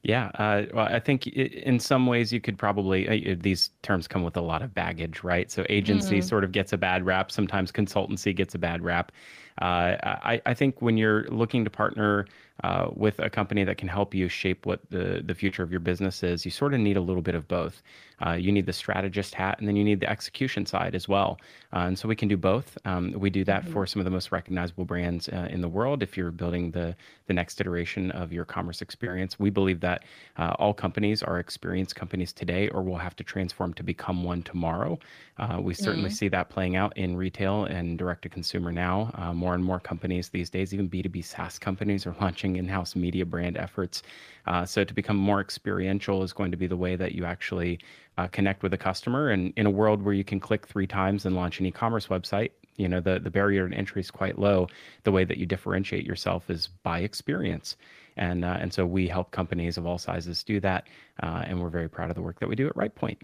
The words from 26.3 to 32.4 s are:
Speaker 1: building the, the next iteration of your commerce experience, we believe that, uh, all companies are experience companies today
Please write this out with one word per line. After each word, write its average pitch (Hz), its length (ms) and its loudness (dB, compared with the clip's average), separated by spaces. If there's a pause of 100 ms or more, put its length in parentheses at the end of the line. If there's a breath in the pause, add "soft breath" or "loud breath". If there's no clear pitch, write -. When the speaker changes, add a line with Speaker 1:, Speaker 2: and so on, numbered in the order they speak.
Speaker 1:
building 87 400 -2
the, 85 240 -4 (320 loud breath)
the 92 60 0
next 87 280 -2
iteration 92 500 -2
of 85 220 -6
your 85 100 -4
commerce 87 380 -6
experience, 92 580 -6
we 101 100 4
believe 95 300 2
that, 87 240 0 (320 loud breath)
uh, 82 240 2
all 104 140 4
companies 104 500 0
are 87 160 -2
experience 90 540 -4
companies 92 400 -6
today 90 360 0